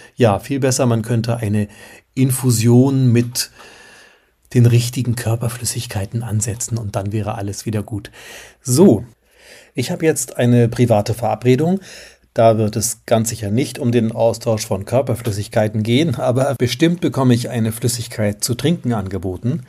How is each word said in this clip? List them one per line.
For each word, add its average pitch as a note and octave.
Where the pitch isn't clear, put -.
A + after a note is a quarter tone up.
ja, G#2
viel C#3
besser, C3
man A#2
könnte A#2
eine G#2
Infusion B2+
mit A#2+
den B2
richtigen A#2+
Körperflüssigkeiten A2+
ansetzen G#2+
und G#2
dann G2+
wäre G#2+
alles G2+
wieder G#2+
gut. G2+
So, B2+
ich C3+
habe E3
jetzt -
eine A#2+
private A#2
Verabredung. B2+
Da -
wird G#2+
es -
ganz A2+
sicher G#2
nicht A#2
um B2
den A#2
Austausch A2+
von G2
Körperflüssigkeiten A2
gehen, A#2+
aber C3
bestimmt E3
bekomme C3
ich A#2+
eine A2+
Flüssigkeit A2
zu A#2+
trinken C#3
angeboten. F#2